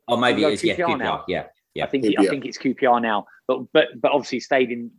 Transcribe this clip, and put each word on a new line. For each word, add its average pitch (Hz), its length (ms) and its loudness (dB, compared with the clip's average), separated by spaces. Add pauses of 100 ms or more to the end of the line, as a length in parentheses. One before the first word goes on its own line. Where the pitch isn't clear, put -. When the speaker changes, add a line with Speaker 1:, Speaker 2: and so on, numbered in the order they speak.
Speaker 1:
Oh, 120 80 0
maybe 120 200 2
Speaker 2:
did - 20 0
he 104 40 0
go - 60 4
Speaker 1:
it - 60 2
is, - 100 -4
yeah, 104 120 2
Speaker 2:
Q 175 100 0
P 165 60 0
R 139 60 -4
now? 107 200 -2
Speaker 1:
Q - 80 -14
P 90 80 -2
R, 76 80 -2
yeah, - 40 -20 (280)
yeah. 76 100 -4
Speaker 2:
I - 40 -2
think 131 160 0
he, 104 120 2
I - 40 2
Speaker 3:
Q - 20 4
P 98 40 4
R. 90 40 0
Speaker 2:
think - 160 -4
it's - 120 -12
Q 127 160 -2
P 131 120 0
R 120 140 6
now, 107 260 -2 (220)
but, 127 120 0 (120)
but, 156 160 4 (120)
but 131 120 2
obviously 127 280 -2
stayed 131 300 0
in, 120 280 -8